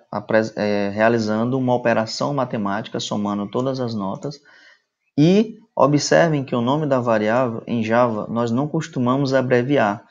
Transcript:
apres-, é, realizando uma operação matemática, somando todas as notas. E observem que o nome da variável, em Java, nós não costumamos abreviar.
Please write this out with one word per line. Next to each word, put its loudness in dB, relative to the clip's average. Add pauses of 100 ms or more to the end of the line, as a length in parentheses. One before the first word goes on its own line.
(100)
apres-, 0
é, -2
realizando 0
uma 0
operação -2
matemática, -4
somando -4
todas -4
as -4
notas. -8 (760)
E 4 (180)
observem 2
que -8
o 0
nome 0
da 0
variável, 0
em -2
Java, 0
nós -2
não 0
costumamos -2
abreviar. 2